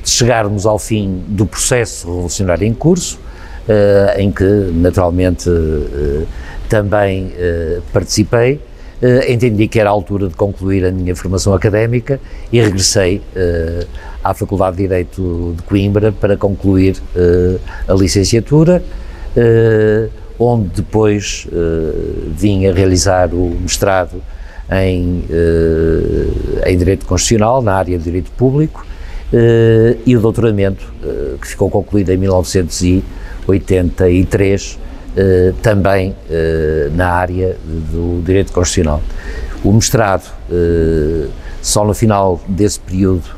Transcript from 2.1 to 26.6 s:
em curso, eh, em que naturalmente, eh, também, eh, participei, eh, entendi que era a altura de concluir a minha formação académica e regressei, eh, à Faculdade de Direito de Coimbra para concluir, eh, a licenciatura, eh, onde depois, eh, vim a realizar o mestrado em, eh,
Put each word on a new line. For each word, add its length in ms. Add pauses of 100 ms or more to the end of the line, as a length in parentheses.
em 60
curso, 440 (500)
eh, 500
em 120
que 140
naturalmente, 1040
eh, 760 (420)
também, 720
eh, 420 (140)
participei, 680 (420)
eh, 300
entendi 380
que 100
era 100
a 40
altura 340
de 80
concluir 500
a 60
minha 240
formação 380
académica 680 (320)
e 80
regressei, 600 (120)
eh, 540 (340)
à 120
Faculdade 420
de 80
Direito 720
de 80
Coimbra 480
para 240
concluir, 600 (180)
eh, 400 (320)
a 60
licenciatura, 880 (520)
eh, 720 (280)
onde 380
depois, 760
eh, 840
vim 320
a 60
realizar 600
o 280
mestrado 600 (480)
em, 600
eh, 1400